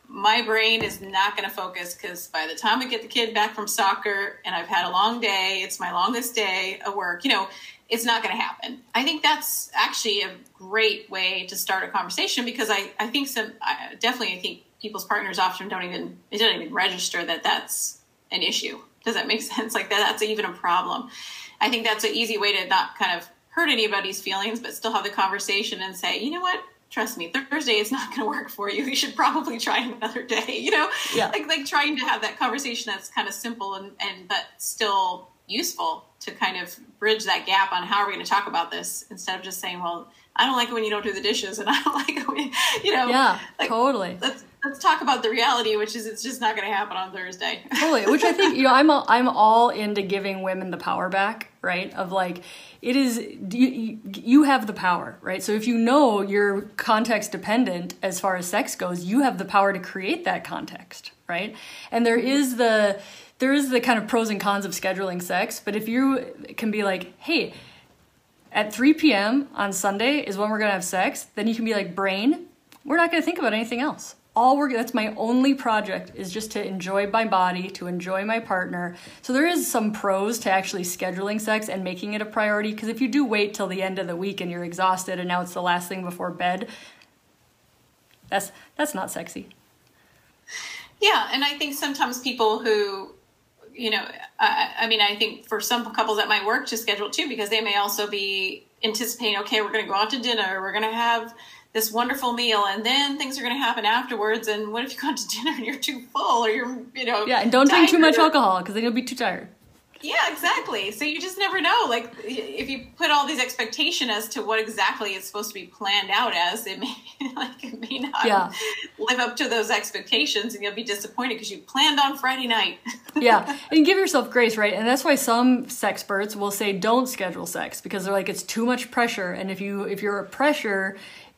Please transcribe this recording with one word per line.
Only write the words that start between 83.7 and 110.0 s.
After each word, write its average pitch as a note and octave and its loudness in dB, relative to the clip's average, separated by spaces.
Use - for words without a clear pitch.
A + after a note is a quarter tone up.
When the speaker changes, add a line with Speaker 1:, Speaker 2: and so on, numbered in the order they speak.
Speaker 2:
end F#3+ -2
of F3+ -4
the F3 -6
week G3 -4
and F3+ -4
you're F3 -6
exhausted F#3 0
and F3+ -4
now F3+ 0
it's F3+ -8
the F#3 -4
last F3 0
thing F#3 -6
before F3+ -6
bed, F3+ -2
that's, G3 -4
that's D4 -2
not F#3+ -6
sexy. - -10
Speaker 1:
Yeah, F4 4
and C4+ 0
I D4 -2
think D4 -4
sometimes C#4 -2
people A3+ 2
who, G#3 0
you A#3 -4
know, G3+ 0
I, F#3+ 4
I A3+ 2
mean, A3 4
I G#3 4
think A3 -4
for G#3+ -2
some A#3 -2
couples A3 2
that G#3+ 0
might G3+ 2
work B3+ 2
to A3+ -2
schedule G3+ -2
too, D#4+ -2
because G#3+ -4
they A3 2
may G#3 0
also G#3 0
be G3 -4
anticipating, A3 -2
"Okay, G#3+ 0
we're G3+ -4
gonna G#3+ -2
go G3 -4
out G#3+ 2
to C4 -2
dinner, G#3 -2
we're F#3+ -6
gonna A3 -2
have A#3 0
this G#3+ -2
wonderful A#3+ -2
meal, A#3 2
and G#3 -2
then C#4 2
things C4+ -6
are C4+ -6
gonna B3 -2
happen A#3 0
afterwards, A3 0
and G#3+ -2
what A#3 -4
if C4 -10
you - -10
go C#4+ -2
out C4 -2
to - -8
dinner A#3 -4
and B3 -6
you're C4+ -6
too B3+ -6
full, A#3 2
or A3 2
you're, B3 -2
you C4 -6
know, G#3+ 0
Speaker 2:
Yeah, B3 2
and A3+ 2
don't C4 8
drink E4+ 8
too E4+ 6
Speaker 1:
tired, D#4+ 8
Speaker 2:
much - 2
Speaker 1:
or" E4+ 6
Speaker 2:
alcohol, A#3+ 6
'cause G3+ -6
then A3 -2
you'll A#3 0
be B3 0
too B3+ -8
tired. G3 -4